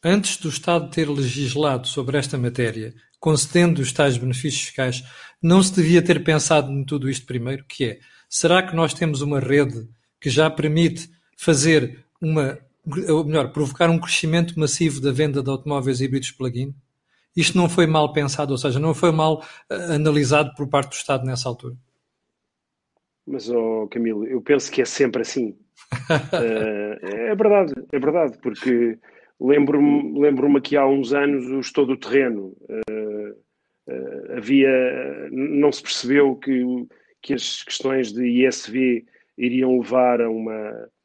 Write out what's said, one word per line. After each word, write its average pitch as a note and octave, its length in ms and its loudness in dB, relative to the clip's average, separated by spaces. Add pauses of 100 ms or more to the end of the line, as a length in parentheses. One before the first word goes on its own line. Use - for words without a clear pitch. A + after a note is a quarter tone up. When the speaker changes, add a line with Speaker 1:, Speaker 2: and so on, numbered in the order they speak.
Speaker 1:
antes F#3 340 0
do D#3+ 120 -6
Estado D#3 400 -2
ter D#3+ 180 -2
legislado C#3 800 -2
sobre C3 300 -4
esta C3+ 180 -4
matéria, A#2+ 600 -4 (240)
concedendo E3 600 2
os C3 140 -2
tais C#3 240 2
benefícios B2+ 460 -4
fiscais, B2+ 400 -4 (360)
não F3 220 6
se F#3+ 100 2
devia E3+ 300 6
ter E3+ 220 2
pensado D3 480 2
em C#3 120 -4
tudo C3+ 240 -4
isto C3 200 -6
primeiro, B2+ 380 -6
que - 200 -4
é, G#2+ 140 -6 (280)
será F3 360 2
que F#3 120 -8
nós E3 200 0
temos D3+ 260 -2
uma C#3+ 180 -2
rede B2 480 0 (320)
que C#3 120 -4
já D#3 180 4
permite D#3 600 0 (260)
fazer D3 680 2 (160)
uma, D3+ 380 -2 (500)
ou D#3+ 160 2
melhor, D3 280 0
provocar D3 360 0
um E3 120 4
crescimento E3+ 600 -2
massivo D3 400 0
da C#3 120 0
venda C#3 320 0
de C3 80 -4
automóveis C3+ 500 -2
híbridos C3+ 300 -4
plug-in? C3 420 -6 (640)
Isto E3 180 0
não F3 140 4
foi E3+ 160 4
mal D#3 260 2
pensado, C#3+ 400 -2
ou C3 60 0
seja, C3 220 0
não D#3 160 0
foi F3 160 2
mal, D#3 340 0 (240)
eh, F3 240 -4
analisado D3 640 2
por C#3+ 120 -6
parte C#3 220 0
do - 60 -16
Estado C3 280 -4
nessa B2+ 240 -4
altura? B2 280 -10 (1500)
Speaker 2:
Mas, A#2+ 200 -10
ó, A2+ 380 -2
Camilo, A2 400 -4
eu B2+ 160 -4
penso C#3+ 300 2
que C3+ 100 0
é A#2+ 40 2
sempre B2 360 0
assim. A2+ 340 -4
Speaker 1:
<laughs> - 80 -20 (680)
Speaker 2:
Eh, A2 1000 -4
é G#3 40 0
verdade, G3+ 380 4 (180)
é C#3+ 80 0
verdade, D3+ 420 0
porque A#2+ 560 0 (420)
lembro-me, C#3+ 800 4
lembro-me C#3+ 420 4
que C#3+ 140 -4
há C#3 120 4
uns C#3 260 2
anos C#3+ 340 0
o C3+ 120 -4
Estou C3+ 260 0
do B2+ 120 -2
Terreno, A2+ 580 -2 (140)
eh, G#2+ 680 -8 (520)
eh, C2 500 -10
havia, C3+ 960 2
não C#3+ 400 2
se - 120 -10
percebeu C3+ 520 2
que C3 280 -2
o, B2 240 -4 (340)
que - 120 -4
as - 300 -6
questões C3 480 -2
de A#2+ 140 -4
I B2 200 4
S A#2+ 260 -2
V B2 340 0 (320)
iriam B2+ 400 0
levar A#2+ 440 2
a A#2 80 0
uma A2 600 -8 (160)